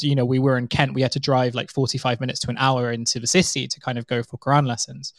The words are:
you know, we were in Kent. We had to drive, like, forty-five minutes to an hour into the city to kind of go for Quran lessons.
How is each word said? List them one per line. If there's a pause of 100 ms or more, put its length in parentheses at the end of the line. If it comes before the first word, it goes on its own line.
you
know,
we
were
in
Kent.
We
had
to
drive,
like,
forty-five
minutes
to
an
hour
into
the
city
to
kind
of
go
for
Quran
lessons.